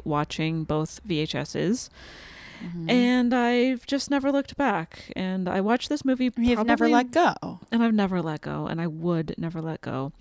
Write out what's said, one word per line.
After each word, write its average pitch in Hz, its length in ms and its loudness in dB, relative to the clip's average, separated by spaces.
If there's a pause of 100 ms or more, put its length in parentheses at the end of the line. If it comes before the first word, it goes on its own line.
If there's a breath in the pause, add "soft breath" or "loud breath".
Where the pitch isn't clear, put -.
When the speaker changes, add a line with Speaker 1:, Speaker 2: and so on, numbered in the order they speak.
Speaker 1:
watching 156 580 -2
both 156 400 -4
V 165 160 -2
H 156 160 -4
Ss. 151 540 -2 (720 loud breath)
Speaker 2:
Mm-hmm. 170 260 -6
Speaker 1:
And 247 440 4
I've 247 520 2
just 277 240 -2
never 285 220 2
looked 277 240 -2
back. 202 580 -2
And 185 360 -2
I 190 100 0
watched 220 300 0
this 294 160 -2
movie 254 320 2
Speaker 2:
You've 240 220 4
never 214 40 2 (240)
Speaker 1:
probably - 60 6
Speaker 2:
let 247 180 4
go. 185 480 2 (100)
Speaker 1:
And 233 140 2
I've 233 100 4
never 190 280 2
let 156 180 -4
go, 151 280 -6
and 165 120 -4
I 170 80 -2
would 160 500 -2
never 165 240 -6
let 160 200 -6
go. 135 400 -6